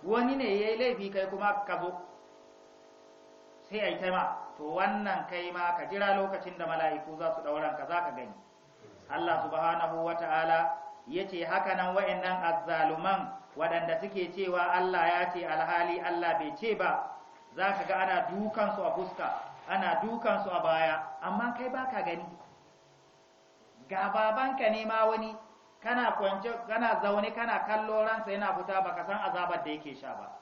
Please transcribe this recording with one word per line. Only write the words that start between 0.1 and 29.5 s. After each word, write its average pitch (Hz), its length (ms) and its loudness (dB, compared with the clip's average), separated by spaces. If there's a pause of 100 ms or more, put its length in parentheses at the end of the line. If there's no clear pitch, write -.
ne 269 100 0
ya 208 260 4
yi 226 60 2
laifi 202 340 0
kai 190 180 0
kuma 196 360 0
ka 180 140 -2
zo. 180 140 -2 (1800)
Sai 208 100 -6
a 196 100 2
yi 165 100 -2
ta 185 120 0
ma, 170 240 2 (220)
to 151 60 -12
wannan 196 640 0
kai 175 240 -6
ma 175 260 0
ka 147 100 -4
jira 196 280 2
lokacin 190 420 -2
da 170 100 -4
mala'iku 156 500 0
za 160 160 0
su - 80 -4
ɗauran 151 360 -2
ka, 139 100 -6
za 170 160 0
ka 175 80 -2
gani. 123 220 -10 (760)
Allah 165 320 0
subhanahu 165 640 0
wa 170 120 0
ta'ala 165 640 2 (300)
ya 175 180 -2
ce 185 200 -4
haka 190 300 2
nan 185 200 0
wa'annan 185 480 0
azzaluman 165 880 2 (240)
waɗanda 165 460 0
suke 185 300 -4
cewa 180 300 0
Allah 175 460 4
ya 175 240 4
ce 175 160 -4
alhali 170 520 2
Allah 170 380 0
bai 151 180 -4
ce 220 200 0
ba, 180 340 0 (460)
za 190 180 2
ka 190 140 -2
ga 190 80 2
ana 185 320 4
dukansu 202 560 0
a 165 80 2
fuska, 180 420 -2 (340)
ana 180 340 2
dukansu 208 500 0
a 175 100 2
baya, 160 400 4 (200)
amma 208 360 -2
kai 247 120 -4
ba 262 200 -4
ka 214 140 -2
gani. 170 220 -4 (1600)
Ga 190 200 0
babanka 220 600 2
ne 220 160 0
ma 220 200 4
wani, 220 300 0 (440)
kana 240 380 2
kwance, 196 320 0 (180)
kana 220 340 2
zaune, 208 320 2
kana 233 320 0
kallo 220 380 0
ransa 214 280 0
yana 202 260 0
fita, 190 240 0
baka 175 240 -2
san 202 160 -2
azabar 175 420 -2